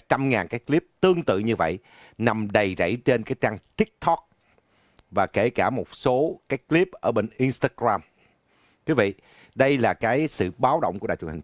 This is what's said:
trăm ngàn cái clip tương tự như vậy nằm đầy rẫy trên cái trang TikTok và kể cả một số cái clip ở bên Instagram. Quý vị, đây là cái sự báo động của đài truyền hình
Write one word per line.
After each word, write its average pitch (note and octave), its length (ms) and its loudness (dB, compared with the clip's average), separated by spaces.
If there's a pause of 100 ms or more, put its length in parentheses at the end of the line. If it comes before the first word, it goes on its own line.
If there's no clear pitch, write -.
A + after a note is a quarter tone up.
trăm C3+ 200 0
ngàn G2+ 200 0
cái A#2+ 120 -8
clip D3+ 260 -2 (140)
tương F3+ 220 2
tự G2 160 0
như A2 180 0
vậy E2+ 220 0 (400)
nằm A2 320 0
đầy G2+ 280 2
rẫy F#2+ 260 0
trên A#2+ 180 2
cái - 180 -8
trang G#2+ 180 -2 (180)
TikTok - 520 -2 (840)
và F#2+ 160 0
kể G#2 240 0
cả G2 200 0
một A#2+ 260 -6
số C3+ 520 0
cái C3+ 100 -4
clip F3 340 2
ở - 200 -2
bên A2 240 0
Instagram. A#2+ 640 0 (840)
Quý D#3 80 0
vị, G2+ 200 2 (400)
đây C3+ 240 2
là A2 160 2
cái C3 340 -2
sự F#2 300 -4
báo C#3+ 220 0
động G2 180 -4
của A2 80 -8
đài F#2 100 -4
truyền E2 140 -10
hình E2 140 -8